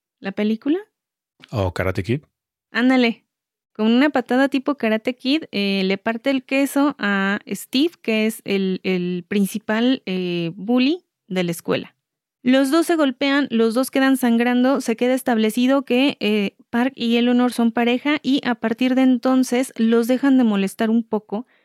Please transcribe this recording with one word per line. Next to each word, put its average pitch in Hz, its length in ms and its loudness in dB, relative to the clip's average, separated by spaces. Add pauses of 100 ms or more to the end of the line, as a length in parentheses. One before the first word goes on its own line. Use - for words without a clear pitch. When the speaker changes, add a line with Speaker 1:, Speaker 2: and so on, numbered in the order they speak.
(200)
Speaker 1:
¿La 196 120 -8
película? 220 460 -2 (720)
Speaker 2:
Oh, 98 240 -2
Karate 92 280 -2
Kid. 117 200 -4 (480)
Speaker 1:
Ándale. 247 540 0 (480)
Con 220 180 -2
una 262 200 2
patada 262 380 0
tipo 277 280 -4
Karate 220 400 -4
Kid, 285 340 -2
eh, 196 340 -2
le 190 140 0
parte 226 320 -4
el 269 140 -2
queso 277 540 0
a 202 500 -2
Steve, 269 540 -2
que 220 240 0
es 220 180 -6
el, 190 400 -2
el 180 420 -4
principal, 220 800 -2
eh, 175 480 -4
bully 254 500 0 (220)
de 185 160 -2
la 170 80 -2
escuela. - 460 -6 (480)
Los 262 260 2
dos 330 160 2
se 339 100 0
golpean, 277 540 0
los 226 240 2
dos 254 160 -2
quedan 269 260 2
sangrando, 247 640 2
se 226 160 -2
queda 247 180 0
establecido 247 680 0
que, 254 360 0
eh, 208 360 -2 (140)
Park 247 260 0
y 233 200 0
Eleanor 240 360 2
son 226 200 0
pareja 247 500 0
y 262 220 0
a 240 120 -2
partir 247 380 -2
de 262 80 4
entonces 262 760 2
los 233 300 2
dejan 262 320 2
de 254 60 4
molestar 208 460 0
un 226 120 2
poco. 214 440 -8 (180)